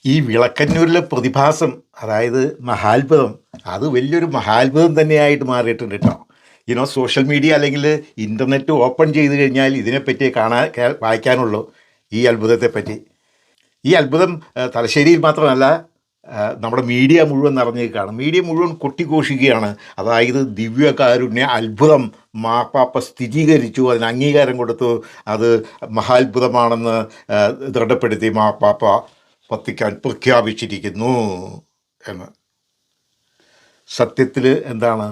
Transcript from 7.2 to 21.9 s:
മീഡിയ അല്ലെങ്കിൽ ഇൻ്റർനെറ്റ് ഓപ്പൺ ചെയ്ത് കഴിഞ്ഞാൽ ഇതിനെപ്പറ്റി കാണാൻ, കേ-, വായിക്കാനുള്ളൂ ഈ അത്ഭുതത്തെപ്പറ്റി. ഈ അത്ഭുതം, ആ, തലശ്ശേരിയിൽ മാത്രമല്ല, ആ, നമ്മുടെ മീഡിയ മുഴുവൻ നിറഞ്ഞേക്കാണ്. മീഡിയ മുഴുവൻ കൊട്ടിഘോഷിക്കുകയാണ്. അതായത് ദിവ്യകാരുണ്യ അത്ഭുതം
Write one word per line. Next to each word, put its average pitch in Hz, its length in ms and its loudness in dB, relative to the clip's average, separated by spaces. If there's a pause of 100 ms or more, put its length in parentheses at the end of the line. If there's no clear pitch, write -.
മീഡിയ 147 260 2
അല്ലെങ്കിൽ 143 260 -2 (400)
ഇൻ്റർനെറ്റ് 131 480 -2 (120)
ഓപ്പൺ 151 320 2
ചെയ്ത് 147 240 2
കഴിഞ്ഞാൽ 135 320 2 (100)
ഇതിനെപ്പറ്റി 135 540 -2
കാണാൻ, 117 280 2 (120)
കേ-, 120 260 -2
വായിക്കാനുള്ളൂ 113 580 0 (520)
ഈ 117 180 0
അത്ഭുതത്തെപ്പറ്റി. 110 680 0 (920)
ഈ 156 120 4
അത്ഭുതം, 160 320 0 (240)
ആ, 127 60 -4 (140)
തലശ്ശേരിയിൽ 143 500 4
മാത്രമല്ല, 147 380 2 (680)
ആ, 110 40 -10 (240)
നമ്മുടെ 120 200 -2 (100)
മീഡിയ 135 380 4
മുഴുവൻ 139 280 0
നിറഞ്ഞേക്കാണ്. 117 520 -4 (100)
മീഡിയ 165 280 0
മുഴുവൻ 165 340 -2
കൊട്ടിഘോഷിക്കുകയാണ്. 135 920 0 (220)
അതായത് 117 420 0 (200)
ദിവ്യകാരുണ്യ 123 800 0 (160)
അത്ഭുതം 117 540 2 (320)